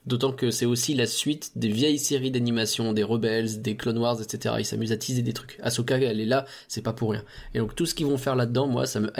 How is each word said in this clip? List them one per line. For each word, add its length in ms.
D'autant 260
que 180
c'est 140
aussi 300
la 120
suite 500
des 120
vieilles 300
séries 320
d'animation, 640
des 80
Rebels, 580
des 160
Clone 220
Wars, 220
et 80
cetera. 320
Ils 40
s'amusent 280
à 40
teaser 260
des 120
trucs. 280
Ahsoka, 360
elle 220
est 40
là, 220
c'est 140
pas 120
pour 160
rien. 120
Et 60
donc 160
tout 100
ce 120
qu'ils 100
vont 100
faire 200
là-dedans, 320
moi, 180
ça 140
me 200